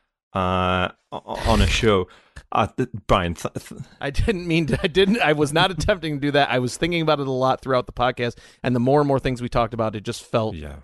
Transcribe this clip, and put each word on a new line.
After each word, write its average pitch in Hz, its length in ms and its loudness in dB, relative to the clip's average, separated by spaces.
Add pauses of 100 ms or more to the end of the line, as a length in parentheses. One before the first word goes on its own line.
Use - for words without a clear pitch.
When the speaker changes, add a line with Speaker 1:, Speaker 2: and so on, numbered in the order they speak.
(320)
Speaker 1:
uh, 92 580 0 (200)
o-, - 400 -4
on 107 100 4
a 98 60 4
show. 98 400 2 (460)
Uh, 107 160 2
th-, 127 200 -4 (180)
Brian, 87 280 2
th-, - 200 -8
th- - 260 -12 (200)
Speaker 2:
I 139 100 -6
didn't 180 360 0
mean 165 200 2
to. 135 160 0
I - 40 0
didn't. 190 340 2
I 151 120 4
was 147 200 0
not 180 180 2
attempting 160 440 -2
to 139 60 -6
do 143 120 0
that. 143 180 4
I 127 100 2
was 123 160 -4
thinking 170 260 -2
about 151 180 2
it 135 60 -4
a 135 60 -2
lot 131 280 0
throughout 131 260 0
the - 60 -16
podcast, 123 460 -2 (240)
and 123 140 0
the 120 40 2
more 135 200 4
and 143 80 2
more 135 100 2
things 123 240 -4
we 123 60 -6
talked 117 260 -2
about, 110 220 -2
it 98 80 -10
just - 180 -8
felt, 110 320 -2
Speaker 1:
Yeah. 71 280 -12